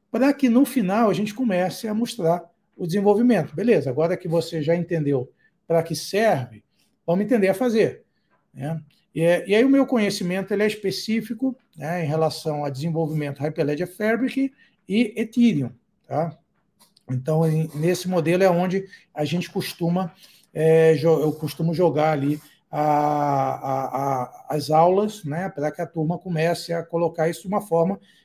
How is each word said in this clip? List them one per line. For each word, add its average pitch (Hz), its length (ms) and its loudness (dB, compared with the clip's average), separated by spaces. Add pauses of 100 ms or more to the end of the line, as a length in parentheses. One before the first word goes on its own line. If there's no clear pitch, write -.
(100)
para 262 220 2
que, 269 160 2
no 240 160 6
final, 220 460 2
a 185 40 0
gente 208 180 -4
comece 185 540 -2
a 214 80 -4
mostrar 180 560 -2 (260)
o 180 100 -6
desenvolvimento. 202 680 2
Beleza, 175 340 2
agora 160 280 0
que - 100 -12
você 165 360 -2
já 160 120 2
entendeu 151 580 -2 (340)
para 165 160 2
que 165 120 -8
serve, 151 680 -2 (440)
vamos 185 180 2
entender 208 240 2
a 190 60 2
fazer, 220 500 0 (480)
né? 147 280 -8 (340)
E, 160 80 -2
é, 170 260 2
e 190 60 2
aí 226 100 6
o 269 40 4
meu 269 180 4
conhecimento, 196 640 -2
ele 202 100 0
é 214 40 4
específico, 220 920 -4 (180)
né, 160 300 -6
em - 20 -2
relação 151 580 -2
a 143 60 -4
desenvolvimento 151 720 -4
Hyperledger 156 480 -2
Fabric 233 640 -2 (340)
e 220 300 0
Ethereum, 196 540 0 (360)
tá? 151 300 -4 (720)
Então, 156 380 0
em, 156 260 0
nesse 175 340 -2
modelo 180 340 2
é 190 80 6
onde 180 340 0 (300)
a 151 100 -2
gente 175 260 -4
costuma, 175 640 -4 (400)
é, 160 420 6
jo-, 156 260 2
eu 147 120 0
costumo 160 400 -4
jogar 156 400 2
ali 147 260 -2 (320)
a, 147 120 -4
a, 139 1040 0
a, 131 640 -4
as 147 200 -4
aulas, 185 540 2
né, 160 240 -6
para 147 240 -6
que - 80 -12
a 170 60 -6
turma 165 320 -4
comece 170 560 -4
a 165 100 -4
colocar 165 420 -2
isso 165 160 -6
de 190 60 -10
uma 202 140 -2
forma 185 360 0 (260)